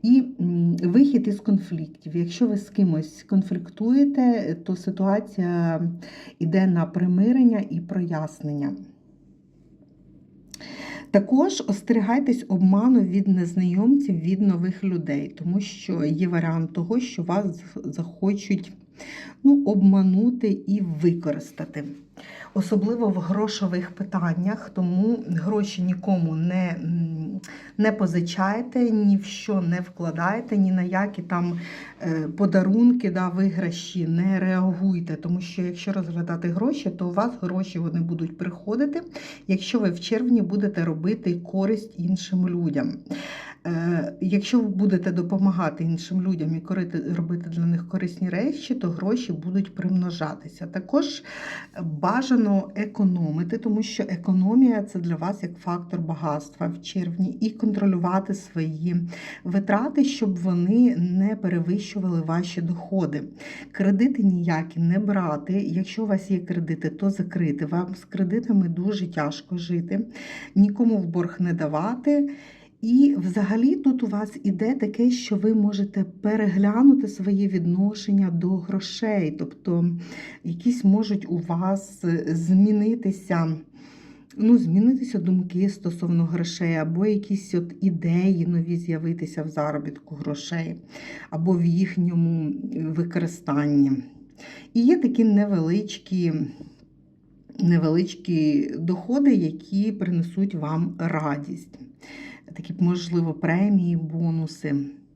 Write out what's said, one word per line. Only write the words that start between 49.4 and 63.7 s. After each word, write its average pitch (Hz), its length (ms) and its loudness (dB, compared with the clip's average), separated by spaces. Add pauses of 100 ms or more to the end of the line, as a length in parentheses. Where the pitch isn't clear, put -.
примножатися. 175 920 -4
Також - 560 -2 (600)
бажано 202 920 2
економити, 180 840 0
тому 220 240 0
що - 260 -4
економія — 202 760 4 (100)
це 185 60 -4
для 170 180 -2
вас 185 260 -4
як 175 160 -10
фактор 175 420 -6
багатства 160 640 -4
в - 160 -6
червні, 175 480 -4 (100)
і 220 100 0
контролювати 196 840 0
свої 160 640 -4 (480)
витрати, 208 600 2
щоб 208 320 0
вони 185 600 4
не 185 400 0
перевищували 180 840 -2
ваші 170 420 -2
доходи. 165 600 -2 (500)